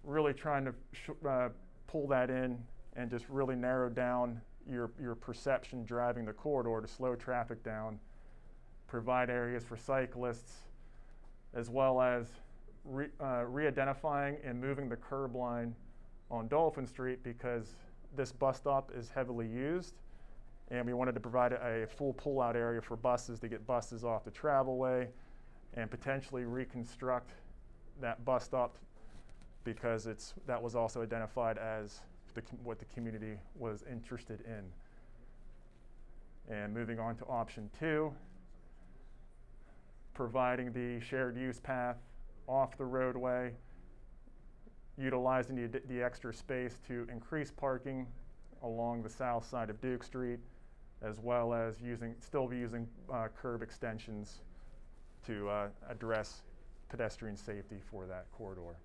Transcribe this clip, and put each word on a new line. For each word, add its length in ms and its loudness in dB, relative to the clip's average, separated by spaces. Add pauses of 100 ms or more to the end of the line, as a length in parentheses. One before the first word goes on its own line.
Really 300 6
trying 320 4
to 100 0 (180)
sh-, 180 -8 (180)
uh, 220 6 (360)
pull 220 2
that 220 8
in 280 2 (380)
and 140 0
just 180 0
really 260 4
narrow 340 4
down 520 4 (280)
your, 220 0 (100)
your 140 0
perception 720 0
driving 400 2
the 80 -2
corridor 480 2
to 120 -6
slow 220 2
traffic 480 0
down, 380 -4 (880)
provide 420 4
areas 340 2
for 120 -6
cyclists, 760 2 (1000)
as 160 -2
well 300 8
as 260 6 (580)
re-, 220 -2 (160)
uh, 240 4
re-identifying 1000 4
and 160 0
moving 280 2
the 80 0
curb 400 -2
line 400 0 (520)
on 200 -2
Dolphin 380 6
Street, 360 -2
because 540 -2 (400)
this 160 0
bus 240 6
stop 400 4
is 140 -6
heavily 360 0
used, 480 0 (760)
and 140 2
we 80 2
wanted 220 4
to 60 0
provide 320 6
a, 320 2
a 20 -2
full 280 0
pull-out 420 4
area 240 4
for 160 -4
buses 420 4
to 100 -4
get 160 -4
buses 380 2
off 220 2
the 60 -6
travelway 760 4 (680)
and 160 -2
potentially 540 0
reconstruct 840 0 (680)
that 240 0
bus 200 6
stop, 320 2 (880)
because 420 2
it's, 280 -6 (120)
that 140 2
was 140 -2
also 280 4
identified 560 2
as 420 -2 (340)
the 80 -4
com-, 200 -8
what 160 -4
the 80 -10
community 520 -4 (160)
was 360 -2
interested 560 -6
in. 2000 -12
And 200 -2
moving 240 -2
on 180 -2
to 100 -8
option 520 -2
two, 340 4 (2000)
providing 580 4
the 320 0
shared 320 0
use 240 -2
path 360 0 (520)
off 280 4
the 80 -2
roadway, 680 2 (1400)
utilizing 580 4
the, 340 0
the 140 0
extra 300 0
space 560 -2
to 240 -2
increase 380 -2
parking 560 0 (560)
along 400 0
the 60 -4
south 400 0
side 220 0
of 100 -6
Duke 220 0
Street, 360 -2 (640)
as 180 -4
well 320 6
as 280 2
using, 400 -4
still 280 2
be 80 -2
using, 320 -2 (240)
uh, 160 2 (120)
curb 220 0
extensions 800 -6 (840)
to, 220 0
uh, 200 2 (200)
address 540 0 (460)
pedestrian 480 -2
safety 400 -6 (140)
for 160 -6
that 260 -6
corridor. 520 -8